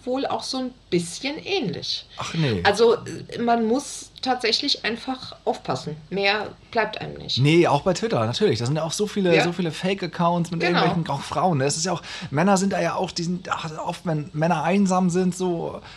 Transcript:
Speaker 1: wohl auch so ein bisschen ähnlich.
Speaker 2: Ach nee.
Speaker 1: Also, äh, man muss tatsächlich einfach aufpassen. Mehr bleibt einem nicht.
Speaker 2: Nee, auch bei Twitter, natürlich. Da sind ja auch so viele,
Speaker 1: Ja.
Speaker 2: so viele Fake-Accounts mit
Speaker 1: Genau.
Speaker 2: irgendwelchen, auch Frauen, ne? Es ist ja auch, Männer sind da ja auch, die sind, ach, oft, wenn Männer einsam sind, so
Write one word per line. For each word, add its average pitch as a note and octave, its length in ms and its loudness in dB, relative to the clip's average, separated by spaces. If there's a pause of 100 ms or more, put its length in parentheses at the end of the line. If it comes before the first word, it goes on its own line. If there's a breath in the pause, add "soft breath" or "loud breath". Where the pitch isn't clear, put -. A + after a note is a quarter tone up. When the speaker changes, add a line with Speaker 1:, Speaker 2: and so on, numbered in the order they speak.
Speaker 1:
wohl B3+ 220 -2
auch A3+ 160 -2
so - 160 -6
ein B3+ 160 -6 (160)
bisschen C4 560 -2
ähnlich. - 600 -4 (120)
Speaker 2:
Ach - 160 -8
nee. C#3 300 2
Speaker 1:
Also, G#3 320 6
äh, - 440 -10
man A#3 280 2
muss - 420 -2 (140)
tatsächlich B3+ 600 0
einfach A#3+ 520 -6 (100)
aufpassen. D#3 500 -4 (140)
Mehr G3 380 0 (240)
bleibt A3 300 -2
einem D3 160 -10
nicht. - 200 -6
Speaker 2:
Nee, D3+ 300 6
auch C#3 160 4
bei F#3+ 100 2
Twitter, G#3 320 0
natürlich. B2+ 340 2
Da A#2 60 -2
sind C#3 120 0
ja D3+ 60 -2
auch D#3+ 80 -4
so G#3 140 -2
viele, F#3+ 300 2
Speaker 1:
Ja. D#3+ 80 6
Speaker 2:
so F3 80 0
viele F3 200 -2
Fake-Accounts F3 800 0
mit E3+ 120 -4
Speaker 1:
Genau. F3 200 2
Speaker 2:
irgendwelchen, E3 300 2
auch C#3 100 -4
Frauen, D#3 380 0
ne? C3 60 2
Es C#3+ 120 0
ist D#3+ 80 -4
ja F#3 60 -2
auch, E3+ 100 -4 (300 loud breath)
Männer F#3 260 4
sind G3 160 2
da F3+ 80 -2
ja E3 140 0
auch, F3+ 160 -2
die F3 120 -4
sind, F3+ 280 -4
ach, - 180 -6 (160)
oft, F3+ 200 -6
wenn D#3 280 -2
Männer D#3 300 0
einsam F#3 480 4
sind, F3+ 240 2
so E3+ 460 -4 (160 loud breath)